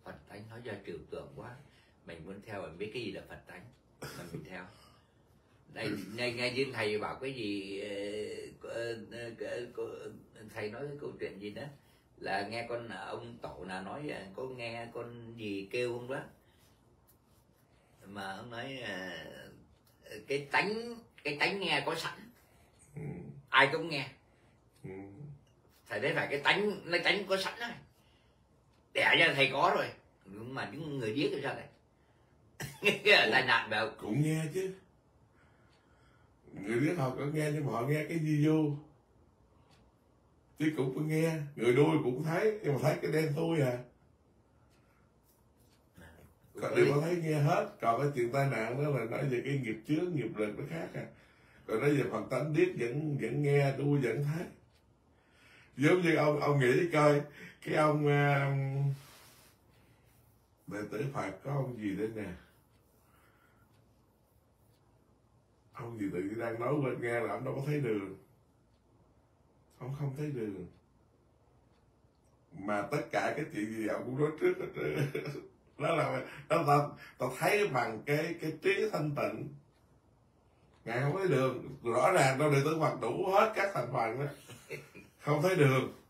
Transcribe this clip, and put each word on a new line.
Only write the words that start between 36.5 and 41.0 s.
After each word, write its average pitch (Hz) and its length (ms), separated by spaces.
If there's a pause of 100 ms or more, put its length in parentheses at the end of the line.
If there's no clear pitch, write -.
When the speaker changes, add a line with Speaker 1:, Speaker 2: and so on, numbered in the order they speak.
Speaker 2:
Người 107 260
điếc 160 180
họ 131 120
có 135 160
nghe 151 280
nhưng 147 120
mà 117 60
họ 117 100
nghe 151 280
cái 165 100
di 151 280
vô. 156 240 (1900)
Chứ 151 180
cũng 139 180
có 151 60